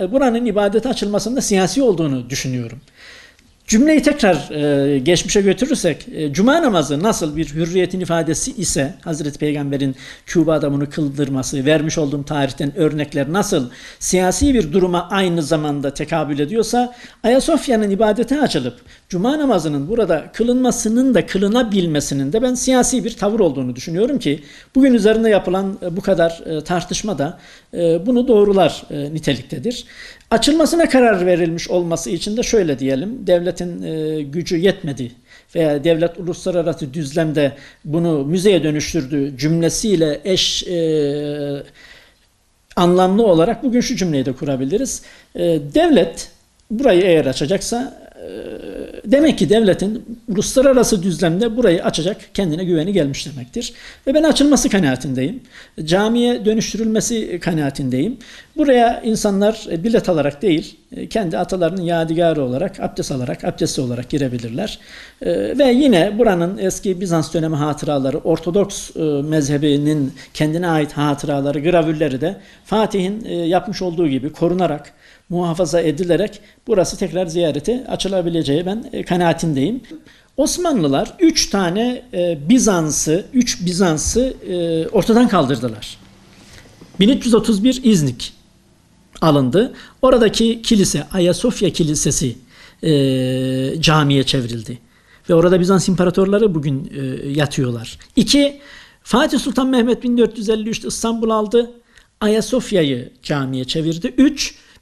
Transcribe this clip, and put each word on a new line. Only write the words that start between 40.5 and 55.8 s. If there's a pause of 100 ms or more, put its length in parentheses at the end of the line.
e, (1120)
anlamlı
olarak
bugün
şu
cümleyi
de
kurabiliriz. (340)
E, (140)
devlet (400)
burayı
eğer
açacaksa, (140)
e,
demek
ki
devletin
uluslararası
düzlemde
burayı
açacak (120)
kendine
güveni
gelmiş
demektir. (340)
Ve
ben
açılması
kanaatindeyim. (420)